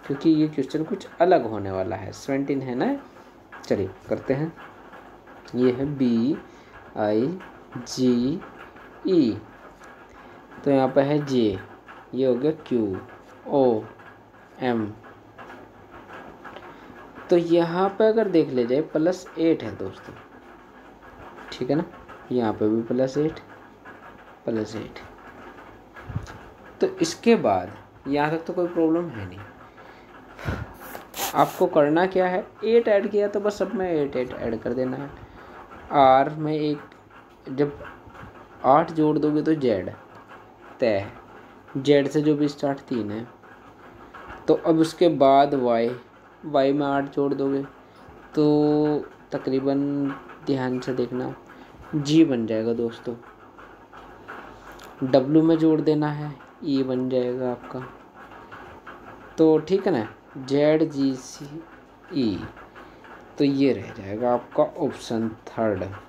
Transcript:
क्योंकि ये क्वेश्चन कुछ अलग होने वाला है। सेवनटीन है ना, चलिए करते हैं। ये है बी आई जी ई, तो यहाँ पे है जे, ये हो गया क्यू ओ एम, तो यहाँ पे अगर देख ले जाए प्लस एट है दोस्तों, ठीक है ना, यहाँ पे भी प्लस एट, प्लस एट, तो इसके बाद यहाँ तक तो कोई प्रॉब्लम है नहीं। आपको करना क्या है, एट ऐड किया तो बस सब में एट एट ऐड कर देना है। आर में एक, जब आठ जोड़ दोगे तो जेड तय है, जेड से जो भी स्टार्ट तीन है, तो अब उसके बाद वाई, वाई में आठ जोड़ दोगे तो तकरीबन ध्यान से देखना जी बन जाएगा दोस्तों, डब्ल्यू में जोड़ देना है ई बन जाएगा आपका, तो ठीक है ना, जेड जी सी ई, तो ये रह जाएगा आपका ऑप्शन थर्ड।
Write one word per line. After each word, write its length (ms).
क्योंकि 260
ये 180
क्वेश्चन 340
कुछ 240
अलग 280
होने 220
वाला 240
है। 180
सेवनटीन 480
है 140
ना, 240
चलिए 280
करते 240
हैं। 200
ये 160
है 160
बी 500
आई 420
जी 540
ई, 300
तो 80
यहाँ 180
पे 140
है 220
जे, 340
ये 120
हो 100
गया 160
क्यू 340
ओ 340
एम, 320
तो 80
यहाँ 540
पे 140
अगर 240
देख 200
ले 160
जाए 240
प्लस 380
एट 240
है 140
दोस्तों, 360
ठीक 180
है 60
ना, 100
यहाँ 220
पे 160
भी 140
प्लस 340
एट, 220
प्लस 300
एट, 240
तो 60
इसके 380
बाद 340
यहाँ 240
तक 140
तो 80
कोई 140
प्रॉब्लम 420
है 180
नहीं। 120
आपको 320
करना 400
क्या 200
है, 180
एट 220
ऐड 220
किया 180
तो 120
बस 180
सब 160
में 140
एट 280
एट 180
ऐड 280
कर 120
देना 240
है। 120
आर 320
में 220
एक, 260
जब 340
आठ 260
जोड़ 260
दोगे 220
तो 140
जेड 360
तय 100
है, 220
जेड 300
से 140
जो 140
भी 140
स्टार्ट 320
तीन 300
है, 160
तो 80
अब 240
उसके 380
बाद 380
वाई, 340
वाई 300
में 120
आठ 260
जोड़ 220
दोगे 300
तो 720
तकरीबन 840
ध्यान 340
से 140
देखना 400
जी 300
बन 220
जाएगा 280
दोस्तों, 400
डब्ल्यू 380
में 140
जोड़ 240
देना 280
है 220
ई 180
बन 260
जाएगा 420
आपका, 280
तो 220
ठीक 280
है 60
ना, 140
जेड 460
जी 300
सी 480
ई, 240
तो 60
ये 300
रह 200
जाएगा 400
आपका 300
ऑप्शन 640
थर्ड। 360